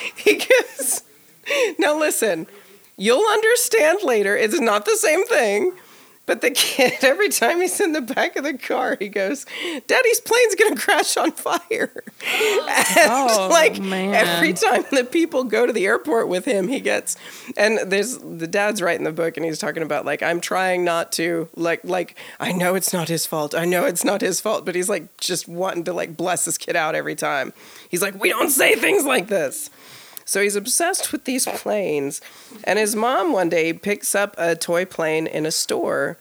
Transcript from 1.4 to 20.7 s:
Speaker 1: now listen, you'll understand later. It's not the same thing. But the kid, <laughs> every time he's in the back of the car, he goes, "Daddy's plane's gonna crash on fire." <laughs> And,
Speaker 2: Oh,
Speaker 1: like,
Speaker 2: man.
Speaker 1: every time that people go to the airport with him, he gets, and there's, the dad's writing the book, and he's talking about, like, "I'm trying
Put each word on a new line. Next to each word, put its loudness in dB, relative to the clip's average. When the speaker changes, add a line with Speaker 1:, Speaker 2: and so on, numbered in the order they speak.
Speaker 1:
now 2
listen, 0
you'll 4
understand 4
later. 2
It's 2
not 2
the 2
same 2
thing. 2
But -2
the 0
kid, 2
<laughs> -14
every 4
time 2
he's 0
in 0
the 0
back -2
of -4
the -4
car, -2
he -6
goes, -4
"Daddy's 4
plane's 4
gonna 4
crash 0
on 0
fire." -4
<laughs> -12
And, 8
Speaker 2:
Oh, 2
Speaker 1:
like, 4
Speaker 2:
man. -2
Speaker 1:
every 4
time 2
that 0
people 0
go 2
to 2
the 0
airport 0
with -2
him, 0
he -2
gets, -2
and 2
there's, -2
the -10
dad's 0
writing 0
the -2
book, -4
and -4
he's -6
talking -4
about, -2
like, -4
"I'm -2
trying 0